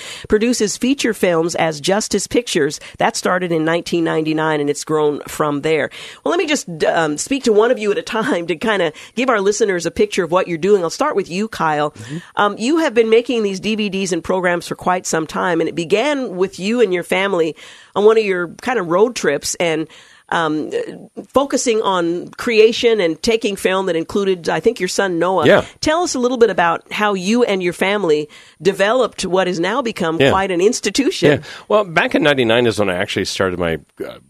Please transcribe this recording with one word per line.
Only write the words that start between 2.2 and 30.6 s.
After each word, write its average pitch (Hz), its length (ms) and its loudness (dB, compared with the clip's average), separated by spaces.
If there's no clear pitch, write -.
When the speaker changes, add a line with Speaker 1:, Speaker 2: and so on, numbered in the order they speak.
Speaker 1:
Pictures. 277 140 0
That 220 200 0
started 180 360 -2
in 156 140 0
nineteen 170 360 0
ninety-nine, 156 600 0
and 143 80 0
it's 143 120 -6
grown 151 460 0
from 147 320 -2
there. 147 300 0
Well, 277 60 0
let 339 80 2
me 370 80 0
just, 294 200 0
um, 156 340 0
speak - 260 -4
to 233 80 4
one 214 180 4
of 226 80 0
you 208 140 0
at 160 60 -4
a 170 40 -2
time 220 440 -2
to 165 100 -2
kinda 180 380 0
give 254 140 0
our 220 140 2
listeners 196 420 0
a 147 60 -2
picture 208 340 0
of 156 80 -4
what 185 160 2
you're 170 80 -4
doing. 190 260 2
I'll 165 60 0
start 294 280 -2
with 190 120 -2
you, 196 200 -4
Kyle. 151 420 0
Speaker 2:
Mm-hmm. 113 260 -12
Speaker 1:
Um, 208 200 2
you 277 220 0
have 302 160 0
been 226 160 4
making 233 320 2
these 196 180 -4
D 214 140 -2
V 208 160 -2
Ds 185 220 -4
and 165 120 -2
programs 180 420 0
for 185 100 -6
quite 185 280 -2
some 160 220 -2
time, 185 340 -2
and 160 80 0
it - 60 -6
began 208 600 -2
with 185 240 -4
you 214 220 0
and 190 140 2
your 175 100 -2
family 185 520 0
on 202 120 2
one 220 100 6
of 220 80 4
your 180 240 -2
kind 247 160 -2
of 180 80 -2
road 202 280 2
trips - 420 -2
and, 160 300 -2
um, 156 380 -2
focusing 262 560 0
on 175 460 -2
creation 226 720 2
and 160 200 -2
taking 226 360 0
film 190 300 0
that 170 100 0
included, 185 520 -2
I 170 120 -2
think, 151 180 0
your 180 100 -4
son 185 300 0
Noah. 175 260 2
Speaker 2:
Yeah. 170 200 6
Speaker 1:
Tell 330 240 0
us - 100 -4
a 269 60 -2
little 247 180 0
bit 220 120 6
about 170 420 0
how 208 220 0
you 202 280 0
and 202 180 0
your 175 120 -2
family 185 560 0
developed 196 640 0
what 180 220 0
has 180 100 -2
now 202 240 -2
become 175 380 -2
Speaker 2:
Yeah. 135 100 6
Speaker 1:
quite 190 220 0
an 170 80 -2